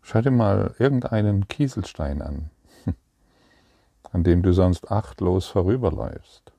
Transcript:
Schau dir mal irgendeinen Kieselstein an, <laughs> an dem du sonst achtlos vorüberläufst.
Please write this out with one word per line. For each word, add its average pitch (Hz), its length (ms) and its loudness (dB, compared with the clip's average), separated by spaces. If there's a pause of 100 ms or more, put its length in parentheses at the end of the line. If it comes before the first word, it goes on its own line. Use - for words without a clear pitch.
Schau - 180 0
dir 135 100 2
mal 101 480 2
irgendeinen 107 680 0
Kieselstein 82 720 -6
an, 73 280 -8 (360)
<laughs> - 80 -4 (1160)
an 87 100 0
dem 87 200 4
du 92 100 4
sonst 90 380 2
achtlos 95 560 -2
vorüberläufst. 95 1120 -4